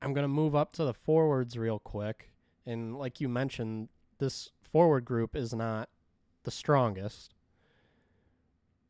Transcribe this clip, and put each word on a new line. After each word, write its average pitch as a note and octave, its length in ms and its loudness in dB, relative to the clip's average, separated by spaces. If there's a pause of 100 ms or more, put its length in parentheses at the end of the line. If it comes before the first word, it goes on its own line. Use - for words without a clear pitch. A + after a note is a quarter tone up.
I'm C#3 120 -4
gonna C#3+ 140 0
move D3 280 2
up D3 180 0
to E3 100 -2
the B2+ 100 0
forwards C#3+ 640 2
real A2+ 220 -2
quick. - 520 -8 (340)
And A#2 320 -6
like C3 220 -8
you C#3 100 -2
mentioned, A#2 600 -4 (300)
this - 320 -4 (100)
forward D#3 440 4
group A#2 300 -2
is A#2+ 180 -4
not A2+ 360 -4 (540)
the - 80 -8
strongest. A2 800 0 (1600)